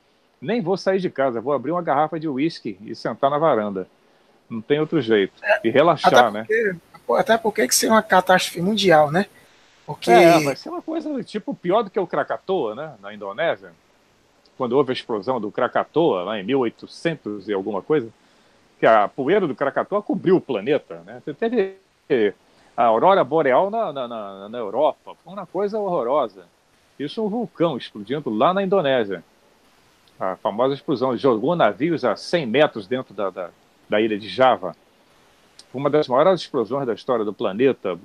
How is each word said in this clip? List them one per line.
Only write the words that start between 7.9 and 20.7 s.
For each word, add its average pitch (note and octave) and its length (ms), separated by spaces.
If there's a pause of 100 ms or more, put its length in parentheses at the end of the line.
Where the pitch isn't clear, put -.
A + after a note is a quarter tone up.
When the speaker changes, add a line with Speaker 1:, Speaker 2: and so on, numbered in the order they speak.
Speaker 2:
uma G#3+ 80
catástrofe F#3 580
mundial, F3 500
né? F#3 140 (600)
Porque - 240
Speaker 1:
É, - 300
vai C4 160
ser - 140
uma E4+ 120
coisa, D4+ 420
tipo, G#3+ 300
pior F#3+ 300
do F#3+ 80
que - 80
o F3 80
Krakatoa, C3+ 680
né? D3 260
Na G2+ 120
Indonésia. G#2 580 (840)
Quando B2 160
houve C3 180
a - 20
explosão A#2 460
do G#2 120
Krakatoa, A#2+ 720
lá G#2 160
em F#2 40
mil C3 160
e - 40
oitocentos G#2+ 840
e G2+ 40
alguma G2 280
coisa, C3 280 (680)
que D#3 60
a A2 220
poeira E3 400
do B2+ 80
Krakatoa C#3 460
cobriu F#3 360
o - 40
planeta, A2 640